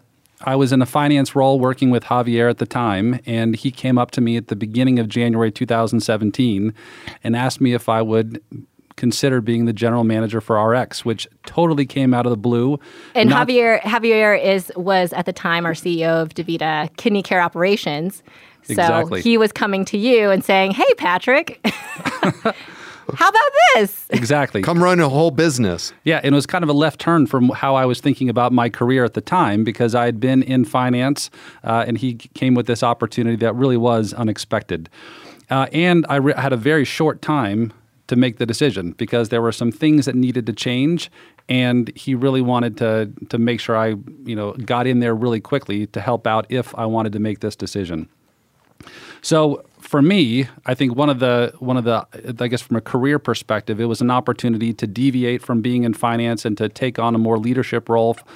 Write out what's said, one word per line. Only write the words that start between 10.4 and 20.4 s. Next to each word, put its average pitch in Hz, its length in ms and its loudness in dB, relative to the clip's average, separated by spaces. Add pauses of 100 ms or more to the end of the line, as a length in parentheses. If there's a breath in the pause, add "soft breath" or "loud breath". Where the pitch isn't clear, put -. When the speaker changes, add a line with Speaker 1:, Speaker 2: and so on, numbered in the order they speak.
Speaker 1:
R 110 180 2
X, - 280 -4
which 113 240 -6 (180)
totally 160 400 0
came 131 280 0
out 120 120 0
of 123 40 0
the 117 80 0
blue. 120 420 0 (340 loud breath)
Speaker 2:
And 233 160 4
Speaker 1:
Not 247 180 4
Speaker 2:
Javier, 233 340 4
Javier 214 600 2
is, 190 360 0
was 180 340 0
at 170 140 -4
the 185 80 -4
time 170 320 -2
our 165 100 -2
C 170 260 -4
E 160 40 0
O 165 160 2
of 156 80 -4
DaVita 160 680 -4
Kidney 202 260 -2
Care 180 180 0
Operations. 170 800 -2 (420 loud breath)
So - 100 -8
Speaker 1:
Exactly. 165 480 0
Speaker 2:
he 233 160 4
was 214 140 2
coming 196 340 -2
to 214 120 -4
you 220 320 4
and 190 160 0